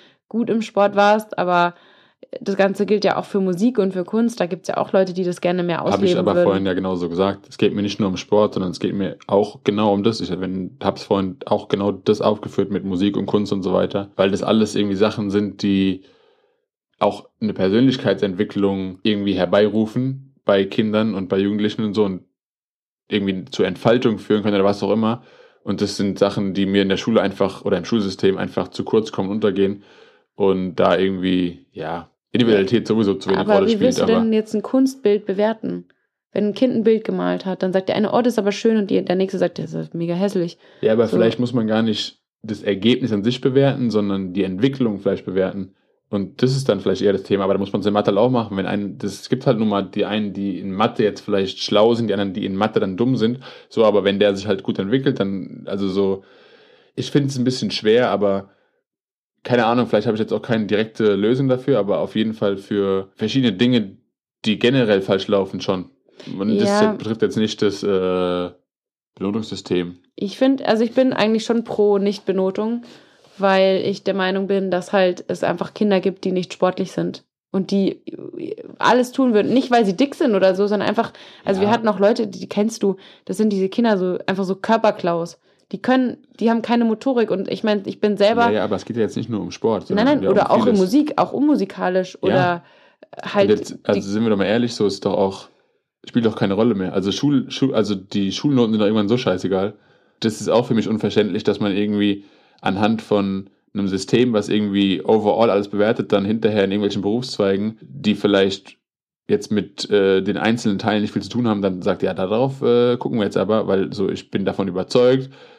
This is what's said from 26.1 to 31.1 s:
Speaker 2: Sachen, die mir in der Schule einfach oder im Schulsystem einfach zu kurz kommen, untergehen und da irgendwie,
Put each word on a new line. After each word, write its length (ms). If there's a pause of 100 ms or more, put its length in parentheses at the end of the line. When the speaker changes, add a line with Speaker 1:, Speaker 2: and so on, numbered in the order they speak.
Speaker 2:
Sachen, 360
die 120
mir 160
in 60
der 80
Schule 240
einfach 440
oder 140
im 60
Schulsystem 540
einfach 300
zu 160
kurz 280
kommen, 180
untergehen 520 (520)
und 420
da 200
irgendwie, 760